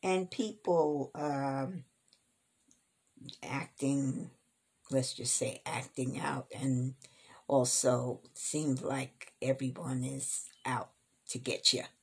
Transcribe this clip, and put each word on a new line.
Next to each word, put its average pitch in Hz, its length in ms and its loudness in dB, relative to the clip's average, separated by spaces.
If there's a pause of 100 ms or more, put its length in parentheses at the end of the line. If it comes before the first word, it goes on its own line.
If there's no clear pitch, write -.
and 185 260 2
people, 160 840 2
um, 139 680 -2 (1600)
acting, 139 880 -2 (600)
let's 131 220 2
just - 240 -2
say, - 280 -4
acting - 540 -4
out, 139 340 -4
and 131 420 0 (520)
also 123 720 4 (140)
seems 147 480 0
like - 500 -4 (100)
everyone 131 600 0
is 135 460 -6 (160)
out 123 240 -2 (400)
to 123 100 -6
get - 320 2
you - 120 0 (200)